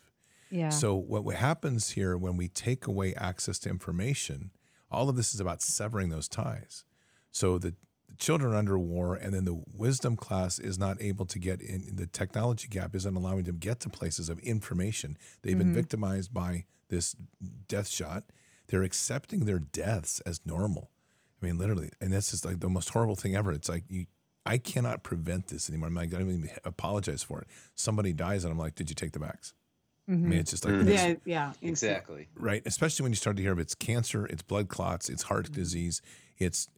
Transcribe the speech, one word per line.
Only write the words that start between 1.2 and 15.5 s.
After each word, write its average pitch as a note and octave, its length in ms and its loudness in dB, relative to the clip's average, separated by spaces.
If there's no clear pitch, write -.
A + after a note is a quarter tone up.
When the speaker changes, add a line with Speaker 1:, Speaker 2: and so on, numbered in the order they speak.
Speaker 2:
what G2 100 -2
happens B2+ 560 2
here F#2 260 2
when F2+ 200 0
we F2+ 100 0
take - 400 -2
away F#2+ 280 0
access - 440 -4
to G2+ 100 -4
information, F#2 800 -4
all B2+ 200 0
of B2+ 80 2
this A#2 160 2
is G2+ 80 -2
about E2+ 200 -2
severing G#2+ 480 0
those D#2 200 -2
ties. - 560 -6
So F2+ 280 2
the, F2+ 180 -4
the - 100 -20
children C#3+ 360 2
are G#2+ 40 4
under G2 220 4
war, F2 360 0
and G2 180 -4
then F#2 120 2
the E2+ 160 0
wisdom A#2+ 440 2
class F#2 420 0
is F#2+ 180 -4
not G2 240 0
able G2 240 0
to - 140 -6
get F2+ 220 0
in, F#2+ 340 -6
the F#2 120 -4
technology A2+ 640 0
gap F#2 260 -2
isn't F#2+ 200 0
allowing F#2 280 0
them F2 120 -2
to E2 120 -4
get A#2 140 0
to - 80 -8
places E2 400 -4
of E2 100 -4
information. G2+ 800 -2
They've F#2 160 2